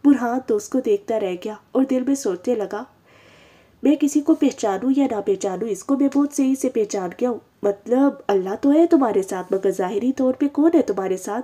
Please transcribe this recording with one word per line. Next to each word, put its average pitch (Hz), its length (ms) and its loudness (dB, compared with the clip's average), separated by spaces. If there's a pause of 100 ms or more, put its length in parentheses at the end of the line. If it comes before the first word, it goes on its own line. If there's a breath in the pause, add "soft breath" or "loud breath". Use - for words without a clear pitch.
बुरहान 247 440 4
दोस्त 208 240 -2
को 262 80 0
देखता 220 360 -2
रह 190 180 -2
गया 214 240 -10 (160)
और 262 100 2
दिल 254 200 -2
में 269 100 0
सोचने 233 420 -4
लगा, 208 280 -8 (960 soft breath)
"मैं 285 140 4
किसी 294 240 0
को 302 140 2
पहचानूं 233 580 0
या 277 140 2
ना 220 140 -2
पहचानूं, 196 480 -2
इसको 214 280 -2
मैं 277 120 2
बहुत 285 260 0
सही 269 220 2
से 262 120 -2
पहचान 202 520 -4
गया 247 80 0
हूँ। 233 120 -4 (240)
मतलब 247 640 0
अल्लाह 196 260 0
तो 285 160 0
है 320 160 6
तुम्हारे 240 360 2
साथ, 185 320 -6
मगर 190 160 0
ज़ाहिरी 202 420 -2
तौर 262 200 0
पे 277 180 -2
कौन 302 240 2
है 294 80 4
तुम्हारे 190 340 -2
साथ?" 208 280 -8